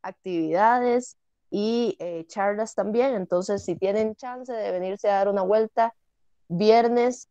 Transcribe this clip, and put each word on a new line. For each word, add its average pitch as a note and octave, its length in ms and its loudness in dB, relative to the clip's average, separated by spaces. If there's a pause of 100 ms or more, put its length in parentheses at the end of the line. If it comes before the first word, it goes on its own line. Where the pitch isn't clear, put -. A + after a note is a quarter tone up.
actividades G3 1160 0 (340)
y, A3+ 480 -2
eh, E3+ 300 -8
charlas G#3 480 -4
también. A#3 380 0
Entonces, F#3 500 -2
si F3 100 -4
tienen G#3+ 400 -2
chance B3+ 380 -14
de G#3+ 180 -6
venirse F#3 400 -4
a G3 60 2
dar G3 120 2
una G3 140 0
vuelta A3 500 2 (540)
viernes A#3 840 2